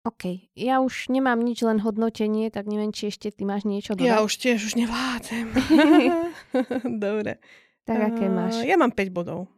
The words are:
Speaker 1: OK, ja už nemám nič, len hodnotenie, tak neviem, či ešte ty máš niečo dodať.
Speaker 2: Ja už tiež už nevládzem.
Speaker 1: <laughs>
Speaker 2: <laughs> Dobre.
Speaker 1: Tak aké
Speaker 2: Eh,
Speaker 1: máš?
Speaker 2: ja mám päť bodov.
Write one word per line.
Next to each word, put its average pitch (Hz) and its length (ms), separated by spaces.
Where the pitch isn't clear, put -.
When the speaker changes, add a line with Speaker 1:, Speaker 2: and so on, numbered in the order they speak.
Speaker 1:
OK, 185 540
ja 254 240
už 254 320
nemám 247 320
nič, 240 180
len 220 160
hodnotenie, 220 720
tak 208 160
neviem, 214 240
či 208 220
ešte - 180
ty - 140
máš 202 240
niečo 202 260
dodať. 247 140
Speaker 2:
Ja 214 160
už 214 100
tiež 240 300
už 220 160
nevládzem. 233 720
Speaker 1:
<laughs> 330 420
Speaker 2:
<laughs> 247 540
Dobre. 208 340
Speaker 1:
Tak 226 320
aké 214 100
Speaker 2:
Eh, 190 80
Speaker 1:
máš? 185 300
Speaker 2:
ja 339 160
mám 247 100
päť 196 220
bodov. 175 340